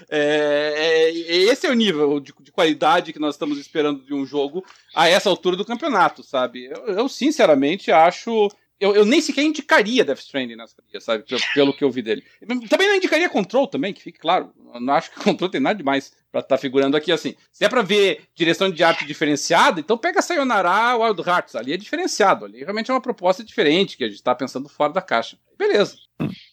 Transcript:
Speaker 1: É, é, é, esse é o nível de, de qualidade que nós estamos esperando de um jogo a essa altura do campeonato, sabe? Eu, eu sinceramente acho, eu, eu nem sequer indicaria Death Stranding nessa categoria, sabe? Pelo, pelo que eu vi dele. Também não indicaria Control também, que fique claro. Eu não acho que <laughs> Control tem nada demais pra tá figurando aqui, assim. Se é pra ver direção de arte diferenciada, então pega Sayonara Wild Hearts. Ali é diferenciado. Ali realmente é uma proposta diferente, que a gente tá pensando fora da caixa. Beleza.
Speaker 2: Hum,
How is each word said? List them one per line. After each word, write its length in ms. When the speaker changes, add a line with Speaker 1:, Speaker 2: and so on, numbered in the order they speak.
Speaker 1:
É, 640
é, 340
é, 260
esse 160
é 20
o 40
nível 460
de, 220
de 100
qualidade 640
que 60
nós 160
estamos 240
esperando 440
de 100
um 120
jogo 400
a 120
essa 220
altura 260
do 100
campeonato, 580
sabe? 420
Eu, 300
eu 140
sinceramente 800
acho, 580
eu, 160
eu 100
nem 160
sequer 220
indicaria 600
Death 160
Stranding 360
nessa 200
categoria, 260
sabe? 220
Pelo, 180
pelo 200
que 100
eu 80
vi 100
dele. 220
Também 180
não 80
indicaria 340
Control 380
também, 260
que 80
fique 180
claro. 320
Eu 80
não 120
acho 180
que 80
<laughs> 40
Control 260
tem 120
nada 160
demais 340
pra 100
tá 160
figurando 380
aqui, 160
assim. 240
Se 140
é 40
pra 120
ver 420
direção 380
de 120
arte 220
diferenciada, 760
então 160
pega 240
Sayonara 760
Wild 340
Hearts. 260
Ali 180
é 40
diferenciado. 680
Ali 180
realmente 260
é 40
uma 80
proposta 420
diferente, 540
que 80
a 40
gente 140
tá 100
pensando 360
fora 240
da 80
caixa. 360
Beleza. 380
Speaker 2:
Hum, 80